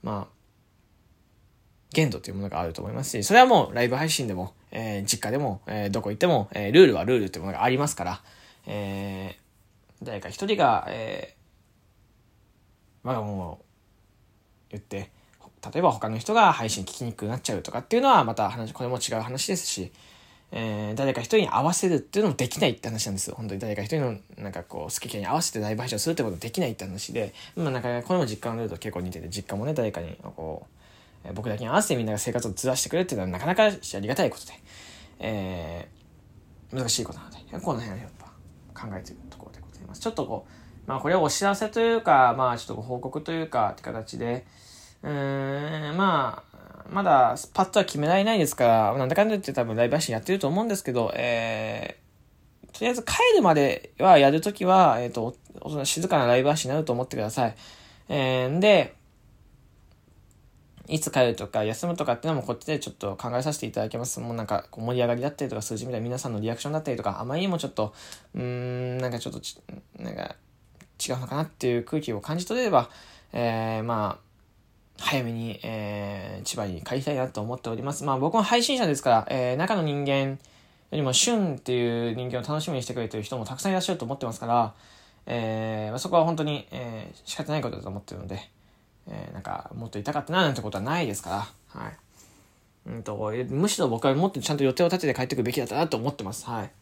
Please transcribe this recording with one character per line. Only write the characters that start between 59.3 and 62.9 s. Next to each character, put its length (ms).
い 140
つ 100
帰 140
る 100
と 120
か 180
休 220
む 100
と 80
か 80
っ 60
て 80
い 40
う 20
の 60
も 80
こ 60
っ 40
ち 80
で 140
ち 80
ょ 40